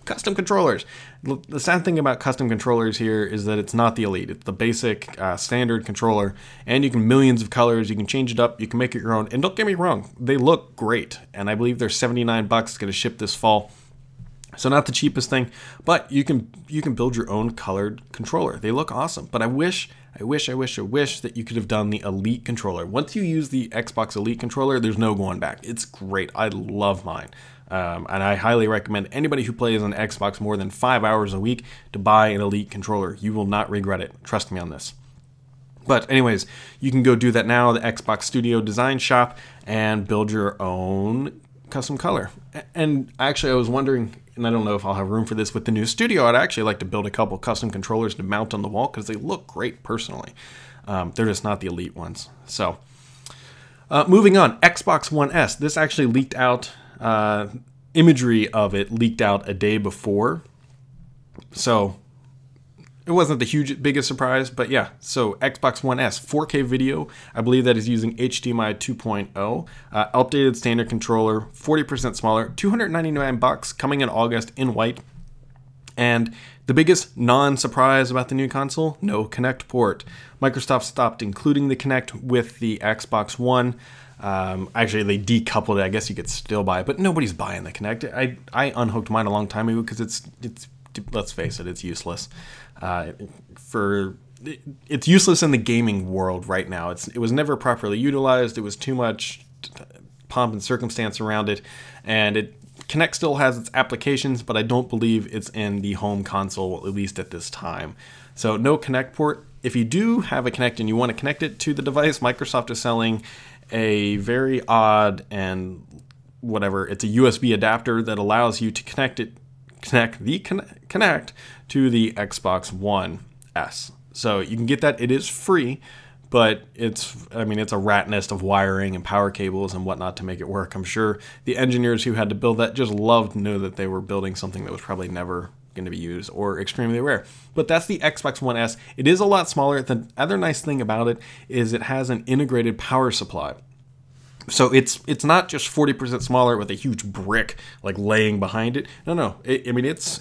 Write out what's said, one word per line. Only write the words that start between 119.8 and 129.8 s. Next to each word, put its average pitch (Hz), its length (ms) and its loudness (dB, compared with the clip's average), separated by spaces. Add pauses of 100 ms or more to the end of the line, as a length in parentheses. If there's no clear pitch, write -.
connect 117 420 0
the 135 160 -2
Kin-, - 280 -6 (220)
Kinect 185 420 2 (360)
to 135 220 4
the 113 240 4
Xbox 92 600 -2
One 92 460 -2 (360)
S. - 360 -6 (200)
So 104 280 -2
you 98 180 -4
can 117 80 -2
get 135 160 0
that. 147 180 2
It 123 120 0
is 135 180 0
free, 143 500 0 (520)
but 110 320 4 (100)
it's, 113 420 -6 (160)
I 113 140 -4
mean, 107 140 -2
it's 107 120 -4
a 107 60 -2
rat 101 320 2
nest 104 220 -2
of 98 100 -4
wiring 98 540 2
and 87 100 -8
power 101 240 2
cables 95 440 -4
and 92 120 -6